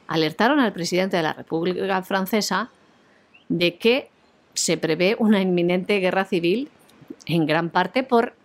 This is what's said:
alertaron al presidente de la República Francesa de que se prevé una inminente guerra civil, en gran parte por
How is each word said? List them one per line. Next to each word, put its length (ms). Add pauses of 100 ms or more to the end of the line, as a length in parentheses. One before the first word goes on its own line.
alertaron 540
al 120
presidente 440
de 80
la 80
República 680
Francesa 680 (800)
de 280
que 320 (460)
se 220
prevé 420
una 220
inminente 580
guerra 260
civil, 460 (560)
en 180
gran 260
parte 340
por 300 (100)